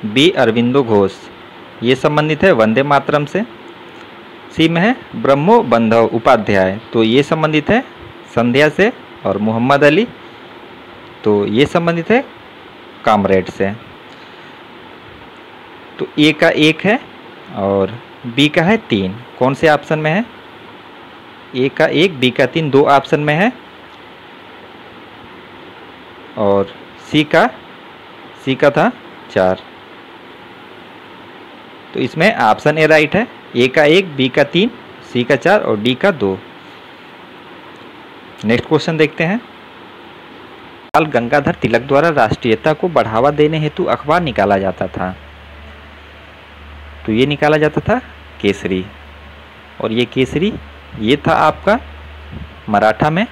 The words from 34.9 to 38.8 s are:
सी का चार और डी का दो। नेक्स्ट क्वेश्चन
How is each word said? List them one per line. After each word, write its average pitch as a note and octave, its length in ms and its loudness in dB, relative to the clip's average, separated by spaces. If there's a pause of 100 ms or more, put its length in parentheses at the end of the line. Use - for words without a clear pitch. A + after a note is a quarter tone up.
सी B2 180 -4
का C#3 140 2
चार F#3+ 240 2
और G#2+ 180 -4
डी A#2+ 160 -2
का G3 180 0
दो। G2 240 -2 (2000)
नेक्स्ट A#2 220 0
क्वेश्चन D#3+ 300 -2